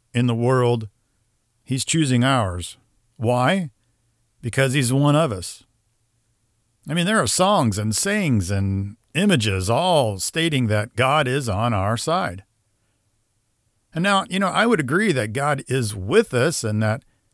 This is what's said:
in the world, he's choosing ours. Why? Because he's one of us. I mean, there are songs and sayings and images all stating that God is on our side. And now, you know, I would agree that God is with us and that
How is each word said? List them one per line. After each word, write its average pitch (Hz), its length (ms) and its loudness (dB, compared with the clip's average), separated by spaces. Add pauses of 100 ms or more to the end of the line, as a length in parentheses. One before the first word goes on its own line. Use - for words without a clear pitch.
(140)
in 123 140 0
the 117 80 0
world, 120 540 2 (760)
he's 127 220 -6
choosing 127 380 2
ours. 104 540 -2 (400)
Why? 127 520 0 (720)
Because 131 320 0
he's 131 180 2
one 143 240 4
of 156 160 2
us. - 320 -10 (1300)
I 147 60 -4
mean, 170 100 0
there 208 160 2
are 127 60 0
songs 170 500 2
and 107 180 -2
sayings 151 540 0
and 98 480 -2 (160)
images 107 560 0
all 135 480 2
stating 151 500 -2
that 107 280 -2
God 135 320 2
is 131 200 -2
on 110 260 0
our 101 240 0
side. 156 460 -4 (1500)
And 160 100 -2
now, 196 260 2
you 185 100 -2
know, 196 80 0
I 196 180 0
would 233 140 2
agree 170 320 0
that 110 220 -2
God 139 340 -2
is 117 280 -2
with 123 380 0
us 131 300 0
and 107 180 -2
that 110 220 -2 (300)